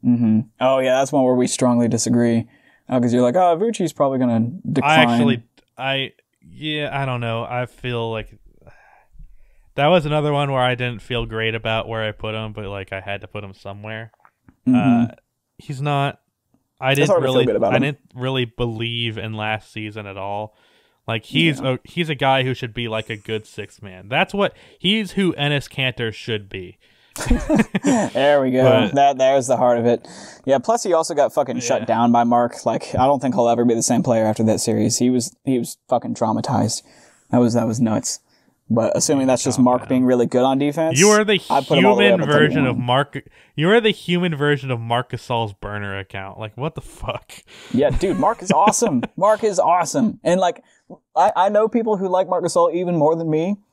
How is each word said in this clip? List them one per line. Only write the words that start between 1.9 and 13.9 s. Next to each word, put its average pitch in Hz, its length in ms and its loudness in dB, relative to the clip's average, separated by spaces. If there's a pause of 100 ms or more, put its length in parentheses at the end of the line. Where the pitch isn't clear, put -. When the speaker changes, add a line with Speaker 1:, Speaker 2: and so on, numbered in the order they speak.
Speaker 1:
Uh, 123 140 -2
'cause 120 140 0
you're 123 80 2
like, 123 140 2
"Oh, 180 220 4
Vucevic's 202 360 -2
probably 135 240 0
gonna 120 320 0 (200)
decline." 147 380 4
Speaker 2:
I 120 60 2
actually, 117 280 0 (360)
I, 135 340 -4 (340)
yeah, 147 460 -6
I 139 140 -4
don't 123 160 -4
know. 117 220 -4
I 123 200 -6
feel 117 480 -6
like 107 260 -10 (1400)
that 143 120 2
was 170 180 4
another 151 260 0
one 143 200 -2
where 131 100 0
I 127 140 0
didn't 120 260 -6
feel 117 240 -6
great 110 300 -4
about 110 320 -4
where 110 180 -6
I 107 60 -6
put 107 200 -8
him, 110 200 -8
but, 104 140 -12
like, 98 260 -10
I 95 80 -8
had 98 220 -10
to 104 40 -20
put 104 160 -12
him 95 120 -16
somewhere. 107 580 -14 (560)